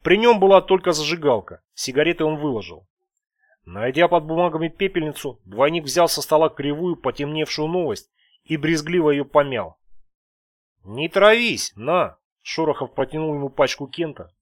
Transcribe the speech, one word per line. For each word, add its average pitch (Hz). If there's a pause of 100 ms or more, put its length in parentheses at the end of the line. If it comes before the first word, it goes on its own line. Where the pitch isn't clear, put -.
При 185
нем 226
была 190
только 185
зажигалка, 147 (120)
сигареты 156
он 156
выложил. 110 (800)
Найдя 127
под 170
бумагами 160
пепельницу, 160
двойник 139
взял 160
со 151
стола 156
кривую, 151
потемневшую 151
новость 165 (340)
и 160
брезгливо 156
ее 143
помял. 131 (1080)
«Не 135
травись, 214
на!» 147 (240)
Шорохов -
протянул 151
ему 139
пачку 135
Кента 147 (100)